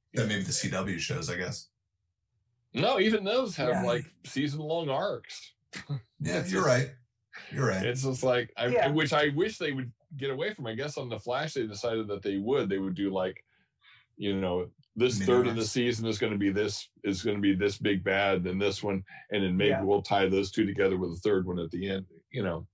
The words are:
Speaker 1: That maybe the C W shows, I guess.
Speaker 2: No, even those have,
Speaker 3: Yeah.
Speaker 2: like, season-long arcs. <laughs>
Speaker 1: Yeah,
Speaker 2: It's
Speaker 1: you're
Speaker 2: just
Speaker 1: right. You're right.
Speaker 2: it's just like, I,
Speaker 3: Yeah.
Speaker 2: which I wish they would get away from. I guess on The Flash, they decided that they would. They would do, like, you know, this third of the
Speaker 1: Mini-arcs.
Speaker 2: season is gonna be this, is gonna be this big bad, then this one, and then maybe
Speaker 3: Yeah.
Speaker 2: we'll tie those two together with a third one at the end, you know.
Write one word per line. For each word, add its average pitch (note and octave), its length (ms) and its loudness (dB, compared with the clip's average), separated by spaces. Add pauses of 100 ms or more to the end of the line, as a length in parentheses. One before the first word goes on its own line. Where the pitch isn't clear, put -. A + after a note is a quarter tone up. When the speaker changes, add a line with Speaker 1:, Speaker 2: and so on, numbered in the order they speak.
(140)
Speaker 1:
That A2+ 140 0
maybe G#2 160 0
the F2+ 100 -4
C - 160 0
W F#2+ 300 -2
shows, - 300 -4
I F2 80 -4
guess. - 300 -6 (1040)
Speaker 2:
No, G3+ 260 2
even G#3+ 240 4
those G#3+ 340 0
have, B2+ 120 0
Speaker 3:
Yeah. A#2+ 140 2
Speaker 2:
like, A#2+ 220 0 (200)
season-long D3+ 640 -2
arcs. C#3+ 640 -6 (220)
<laughs> - 160 -12 (300)
Speaker 1:
Yeah, E3+ 200 -2
Speaker 2:
It's F3+ 120 -4
Speaker 1:
you're F#3 120 2
Speaker 2:
just D#3 40 4
Speaker 1:
right. B2+ 220 4 (640)
You're C3+ 160 0
right. F#2+ 180 0
Speaker 2:
it's B2 180 -2
just C3 200 -2
like, B2 340 2
I, A#2+ 100 0
Speaker 3:
Yeah. B2 220 4
Speaker 2:
which D3+ 240 2
I D3+ 160 4
wish F3+ 300 0
they D#3 120 -2
would C3 200 -6 (260)
get C3+ 140 -4
away E3+ 240 -4
from. B2+ 100 -10
I A2+ 80 -4
guess C#3+ 240 -6
on C3 120 -6
The A2 100 -6
Flash, C#3 340 -4
they A#2+ 140 -2
decided A2+ 400 -4
that G2 160 -6
they G2 140 -2
would. A2+ 320 0
They G2 100 0
would F#2+ 160 -4
do, G2 180 -2
like, F#2+ 300 -4 (720)
you G2+ 200 -2
know, F2+ 340 -2 (260)
this A#2 240 2
third B2 220 6
of A#2+ 120 2
the A2+ 80 -2
Speaker 1:
Mini-arcs. A2 80 -2
Speaker 2:
season A#2 380 0
is A2 100 0
gonna G#2+ 220 0
be G2+ 100 2
this, G#2 400 -2 (140)
is F#2+ 200 -2
gonna G#2 160 0
be G2 140 4
this G2+ 240 2
big G2+ 260 0
bad, G2 400 2
then F#2 140 -2
this G2 240 0
one, G2 220 -2 (280)
and G2+ 120 2
then F2+ 120 2
maybe G2+ 140 4
Speaker 3:
Yeah. F#2+ 140 2
Speaker 2:
we'll G2+ 180 4
tie G2 260 2
those F#2+ 240 2
two A2 140 2
together G2 320 2
with F2+ 140 -2
a E2+ 60 -8
third F#2+ 280 2
one F2+ 140 -4
at E2 100 -4
the F2+ 180 -4
end, G2 200 -4 (240)
you B2+ 100 -4
know. F2 320 -4